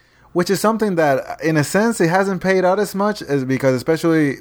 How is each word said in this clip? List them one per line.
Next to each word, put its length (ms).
Which 160
is 120
something 340
that, 480
in 160
a 60
sense, 360
it 80
hasn't 320
paid 240
out 140
as 160
much 260
as, 240
because 300
especially 680